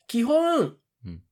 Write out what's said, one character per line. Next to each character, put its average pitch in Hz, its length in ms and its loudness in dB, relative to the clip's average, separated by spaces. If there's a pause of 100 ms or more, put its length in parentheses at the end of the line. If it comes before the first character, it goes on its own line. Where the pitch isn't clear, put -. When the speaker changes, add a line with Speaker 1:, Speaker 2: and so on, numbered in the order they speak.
Speaker 1:
基 233 160 -2
本、 302 540 0 (280)
Speaker 2:
う 95 40 -12
ん。 85 120 -14 (100)